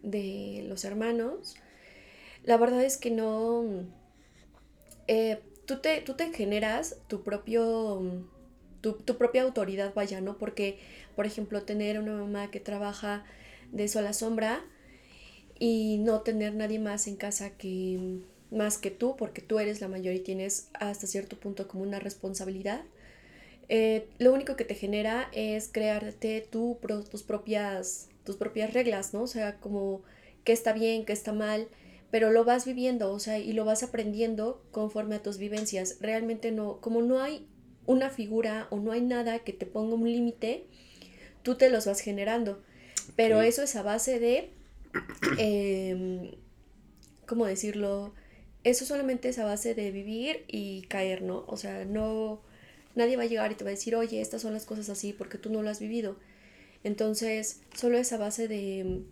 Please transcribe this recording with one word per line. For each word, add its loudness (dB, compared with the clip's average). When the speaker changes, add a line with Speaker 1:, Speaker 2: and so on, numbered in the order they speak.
Speaker 1:
de -6
los -8
hermanos, -2
la 8
verdad 6
es 2
que -4
no, 0
eh, 2
tú -4
te, 2
tú -8
te -2
generas -2
tu -6
propio, 0
tu, -2
tu -2
propia 4
autoridad, 0
vaya, -2
¿no? -6
Porque, -4
por 0
ejemplo, -4
tener -2
una -4
mamá -4
que -8
trabaja -6
de 0
sol 0
a -2
sombra 0
y 4
no 4
tener 0
nadie 0
más -2
en -8
casa -6
que, -4
más 0
que -4
tú, 0
porque -6
tú 0
eres -2
la -6
mayor -2
y 0
tienes -4
hasta -4
cierto -4
punto -8
como -6
una -4
responsabilidad, -6
eh, 4
lo 10
único 2
que 0
te -4
genera 0
es -2
crearte -2
tú -2
pro-, -2
tus -12
propias, -2
tus -6
propias -2
reglas, 2
¿no? -2
O -2
sea, -4
como -4
qué 8
está 4
bien, 2
qué -4
está -4
mal, 0
pero 6
lo 10
vas 4
viviendo, 0
o -4
sea, -2
y -4
lo 2
vas 2
aprendiendo -2
conforme -2
a -6
tus -4
vivencias. -4
Realmente -2
no, -4
como 0
no 4
hay -4
una 4
figura -2
o -4
no -2
hay 2
nada 0
que -8
te -6
ponga -2
un 2
límite, 0
tú 2
te 10
los 4
vas 0
generando. -2
Pero 8
Speaker 2:
Ok. 8
Speaker 1:
eso 4
es -2
a -4
base 2
de, 4
<clears throat> 0
em, 0
¿cómo 2
decirlo? -2
Eso 4
solamente 0
es -2
a 0
base 0
de -2
vivir -4
y -6
caer, -2
¿no? -4
O -6
sea, -8
no, -4
nadie 4
va 0
a 0
llegar 2
y -6
te -10
va -4
a -2
decir, -2
"Oye, 0
estas -6
son -4
las -6
cosas -8
así", -6
porque -10
tú -8
no 0
lo 0
has -6
vivido. -4
Entonces, 0
solo 4
es 2
a -2
base -2
de -2